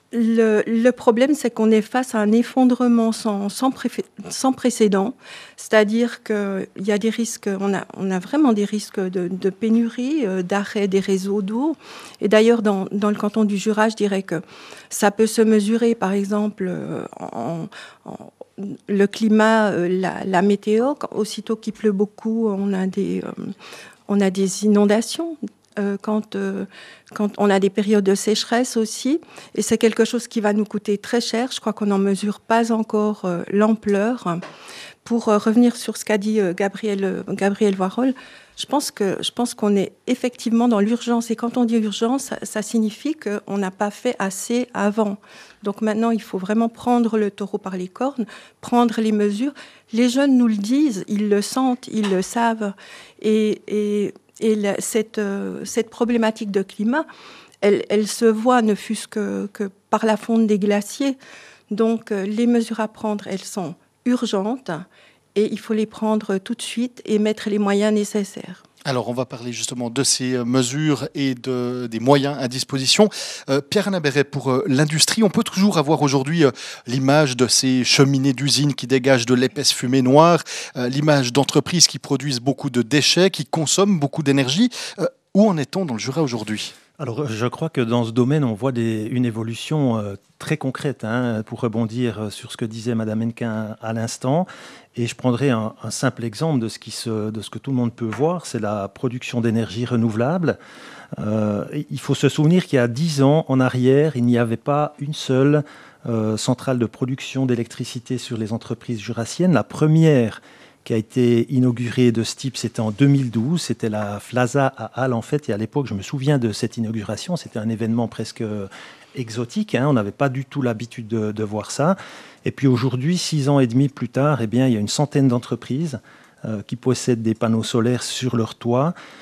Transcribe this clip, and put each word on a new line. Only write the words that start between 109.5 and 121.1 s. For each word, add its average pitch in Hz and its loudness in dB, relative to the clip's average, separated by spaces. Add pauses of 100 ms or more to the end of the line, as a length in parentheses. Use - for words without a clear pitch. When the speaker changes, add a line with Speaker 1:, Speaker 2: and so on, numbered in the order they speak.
Speaker 3:
La 104 4
première 156 4 (440)
qui 117 -4
a - 2
été 120 2
inaugurée 123 2
de 113 2
ce - -6
type, 131 -8
c'était - -6
en 110 -2
deux 139 4
mille 135 2
douze, 127 0
c'était 117 -4
la 104 -4
Flasa 127 0
à 113 -10 (180)
Halle, 131 0
en 117 0
fait, 143 -4
et - 0
à 101 -2
l'époque, 113 -4
je 98 -6
me 98 -4
souviens 139 0
de 117 0
cette - -6
inauguration, 110 -6
c'était - -10
un 110 -4
événement 113 -2
presque - -8 (720)
exotique, 120 -6
hein, 123 2
on 143 4
n'avait 101 0
pas 139 0
du 131 -6
tout 143 -6
l'habitude 117 -6
de, 107 -2